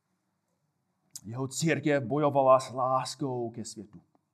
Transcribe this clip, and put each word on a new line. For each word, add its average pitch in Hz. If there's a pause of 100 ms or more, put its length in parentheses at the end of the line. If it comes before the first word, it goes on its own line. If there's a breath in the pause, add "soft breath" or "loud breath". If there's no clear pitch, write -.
(1200)
Jeho 120
církev 143
bojovala 135
s 120
láskou 127
ke 113
světu. 87 (320)